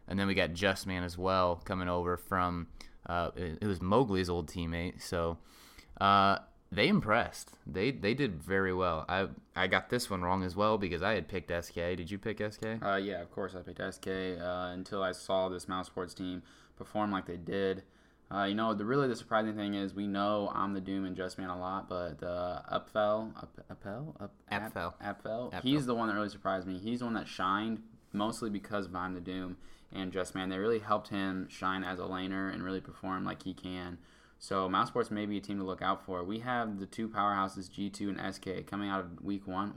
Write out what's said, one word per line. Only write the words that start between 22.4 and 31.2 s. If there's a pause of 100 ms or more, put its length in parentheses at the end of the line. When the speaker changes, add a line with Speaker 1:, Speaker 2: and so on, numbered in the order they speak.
Speaker 2:
Upfel,
Up-, (100)
Upfel?
Up-, (140)
Ap-,
Speaker 1:
Apfel.
Speaker 2:
Apfel?
Speaker 1:
Apfel.
Speaker 2:
He's
the
one
that
really
surprised
me.
He's
the
one
that
shined (300)
mostly
because
of
I'm
the
Doom (380)
and
Just
Man.
They
really
helped
him